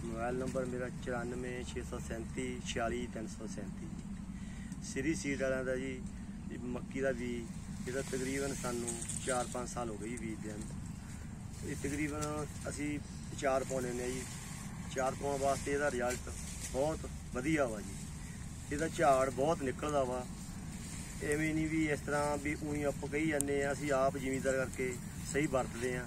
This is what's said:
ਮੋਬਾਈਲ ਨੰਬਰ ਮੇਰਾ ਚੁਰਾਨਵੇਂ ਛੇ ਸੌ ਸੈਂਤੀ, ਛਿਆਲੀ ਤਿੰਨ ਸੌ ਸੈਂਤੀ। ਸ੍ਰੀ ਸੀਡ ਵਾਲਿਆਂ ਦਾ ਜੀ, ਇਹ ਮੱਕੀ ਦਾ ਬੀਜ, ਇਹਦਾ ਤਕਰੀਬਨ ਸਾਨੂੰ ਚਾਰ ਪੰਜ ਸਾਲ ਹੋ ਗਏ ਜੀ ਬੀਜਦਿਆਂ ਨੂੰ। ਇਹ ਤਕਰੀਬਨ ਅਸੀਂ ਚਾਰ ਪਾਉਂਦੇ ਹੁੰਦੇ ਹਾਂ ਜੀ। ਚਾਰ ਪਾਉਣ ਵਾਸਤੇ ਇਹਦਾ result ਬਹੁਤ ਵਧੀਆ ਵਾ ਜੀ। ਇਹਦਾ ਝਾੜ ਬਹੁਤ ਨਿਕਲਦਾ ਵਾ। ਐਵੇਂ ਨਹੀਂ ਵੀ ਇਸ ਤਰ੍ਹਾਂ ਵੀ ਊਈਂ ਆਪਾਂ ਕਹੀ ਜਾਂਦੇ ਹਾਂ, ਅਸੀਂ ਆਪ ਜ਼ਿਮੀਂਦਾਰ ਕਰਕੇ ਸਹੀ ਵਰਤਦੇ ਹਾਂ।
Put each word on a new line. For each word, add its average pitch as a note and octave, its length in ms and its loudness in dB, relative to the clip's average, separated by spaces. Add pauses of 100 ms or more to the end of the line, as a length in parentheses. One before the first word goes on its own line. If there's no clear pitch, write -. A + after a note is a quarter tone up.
ਮੋਬਾਈਲ A#2 300 0
ਨੰਬਰ B2+ 300 2
ਮੇਰਾ B2 240 0 (160)
ਚੁਰਾਨਵੇਂ B2 600 -2
ਛੇ - 260 -4
ਸੌ B2 80 -4 (100)
ਸੈਂਤੀ, B2 580 -2
ਛਿਆਲੀ A#2+ 480 0
ਤਿੰਨ A2 120 -4
ਸੌ A2 200 -6
ਸੈਂਤੀ। G2+ 400 -6 (960)
ਸ੍ਰੀ C#3+ 300 0
ਸੀਡ C3+ 280 0
ਵਾਲਿਆਂ C3 220 2
ਦਾ B2+ 120 2
ਜੀ, C3 240 -2 (520)
ਇਹ - 60 -6
ਮੱਕੀ B2 420 -4
ਦਾ C3+ 120 4
ਬੀਜ, A#2+ 320 -2 (440)
ਇਹਦਾ C3 140 0
ਤਕਰੀਬਨ C3+ 520 0
ਸਾਨੂੰ A#2+ 340 -2 (380)
ਚਾਰ B2+ 260 2
ਪੰਜ B2 160 -2
ਸਾਲ A#2+ 220 -2
ਹੋ G#2 60 -4
ਗਏ G2+ 120 -4
ਜੀ A#2+ 80 -2
ਬੀਜਦਿਆਂ G#2+ 420 -4
ਨੂੰ। G#2 100 -4 (1040)
ਇਹ D3 60 -2
ਤਕਰੀਬਨ D3 720 0 (220)
ਅਸੀਂ D3 300 -2 (400)
ਚਾਰ C3+ 260 4
ਪਾਉਂਦੇ B2+ 240 0
ਹੁੰਦੇ B2 140 0
ਹਾਂ B2 80 0
ਜੀ। B2+ 120 -2 (720)
ਚਾਰ C3 200 2
ਪਾਉਣ C#3 260 0
ਵਾਸਤੇ C#3 320 4
ਇਹਦਾ C#3+ 180 4
result B2 400 0 (420)
ਬਹੁਤ D3 260 2 (360)
ਵਧੀਆ C#3+ 320 4
ਵਾ A2 140 -2
ਜੀ। G2+ 140 -6 (800)
ਇਹਦਾ D#3 160 2
ਝਾੜ C3+ 420 8
ਬਹੁਤ C#3+ 320 4
ਨਿਕਲਦਾ C#3 420 2
ਵਾ। B2+ 220 0 (1000)
ਐਵੇਂ D#3 300 4
ਨਹੀਂ D#3 140 4
ਵੀ D#3 220 4
ਇਸ C#3 100 2
ਤਰ੍ਹਾਂ D3 360 2
ਵੀ D3 280 0
ਊਈਂ D3 200 0
ਆਪਾਂ C#3+ 240 0
ਕਹੀ D#3 200 2
ਜਾਂਦੇ C#3 360 4
ਹਾਂ, C#3+ 80 2
ਅਸੀਂ C#3+ 200 2
ਆਪ C3+ 260 6
ਜ਼ਿਮੀਂਦਾਰ C3 380 2
ਕਰਕੇ C3 380 0 (380)
ਸਹੀ C#3+ 140 4
ਵਰਤਦੇ B2 500 2
ਹਾਂ। B2 100 -2